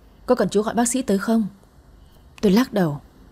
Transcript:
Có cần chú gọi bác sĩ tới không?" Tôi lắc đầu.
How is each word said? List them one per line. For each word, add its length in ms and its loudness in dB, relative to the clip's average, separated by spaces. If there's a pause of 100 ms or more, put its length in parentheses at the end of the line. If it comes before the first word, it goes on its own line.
(260)
Có 100 2
cần 140 0
chú 120 0
gọi 120 -6
bác 140 0
sĩ 140 -4
tới 160 0
không?" 300 0 (920)
Tôi 100 4
lắc 220 2
đầu. 260 -2 (320)